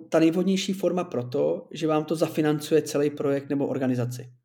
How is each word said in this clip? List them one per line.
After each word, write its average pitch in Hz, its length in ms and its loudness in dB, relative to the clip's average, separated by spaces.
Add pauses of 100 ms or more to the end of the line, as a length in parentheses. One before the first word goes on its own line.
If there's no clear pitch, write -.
ta 160 100 4
nejvhodnější 185 540 2
forma 180 300 0
pro 123 200 -4
to, 147 480 -2
že 156 160 -4
vám 156 180 2
to 165 100 -2
zafinancuje 156 680 2
celý 151 280 0
projekt 139 400 -2
nebo 139 180 0
organizaci. 127 640 -2 (120)